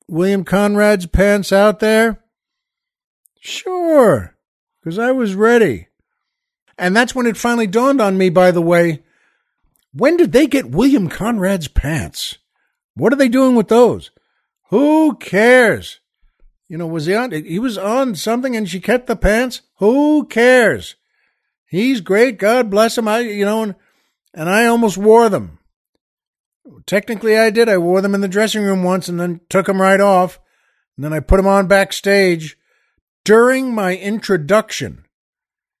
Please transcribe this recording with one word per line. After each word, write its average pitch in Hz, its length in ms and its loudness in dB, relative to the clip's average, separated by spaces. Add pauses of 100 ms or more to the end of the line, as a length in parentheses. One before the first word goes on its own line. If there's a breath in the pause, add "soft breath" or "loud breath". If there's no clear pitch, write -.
William 185 380 -2
Conrad's 208 600 0
pants 202 460 0
out 202 280 2
there? 220 420 0 (1160)
Sure, 294 960 0 (460)
'cause 165 160 -8
I 247 140 -2
was 233 220 -4
ready. 202 540 2 (880)
And 180 180 -2
that's 240 200 0
when 247 120 -4
it 226 100 -2
finally 233 300 -2
dawned 247 340 0
on 190 180 0
me, 185 120 2
by 180 200 4
the 175 120 0
way, 170 400 0 (920)
when 262 240 0
did 277 160 2
they 277 140 4
get 233 240 -4
William 214 380 0
Conrad's 196 600 -4
pants? - 680 -6 (560)
What 185 180 0
are 277 40 2
they 269 120 2
doing 262 260 2
with 220 140 0
those? 220 420 2 (600)
Who 294 460 2
cares? 214 840 2 (680)
You 160 100 -12
know, 170 80 -8
was 160 200 -8
he 190 80 0
on, 240 180 -4
he 156 260 -8
was 226 200 -6
on 226 360 -2
something 240 400 -4
and 214 140 -4
she 180 120 -10
kept 247 260 -2
the 226 100 -4
pants? 226 460 -2 (140)
Who 285 500 2
cares? 226 680 0 (680)
He's 226 340 -2
great. 208 380 0
God 226 320 0
bless 220 280 0
him. 220 100 -4
I, 220 120 -2
you 208 240 -4
know, 220 180 -2
and, 202 120 -8 (600)
and 160 140 -8
I 220 180 2
almost 233 320 0
wore 220 300 4
them. 104 300 -6 (1300)
Technically, 214 520 -2
I 220 120 4
did. 220 180 2
I 196 100 2
wore 180 240 0
them 202 120 -2
in 196 60 -2
the 196 80 -2
dressing 208 340 -2
room 196 200 -2
once 180 260 -2
and 175 100 -6
then 175 300 -6
took 190 200 0
'em 190 120 -2
right 190 200 4
off. 185 380 2 (580)
And 131 80 -10
then 151 80 -6
I 151 80 -4
put 190 200 2
'em 190 60 -2
on 196 200 2
backstage 190 920 0 (680)
during 247 500 2
my 185 220 -4
introduction 190 1080 -4 (760)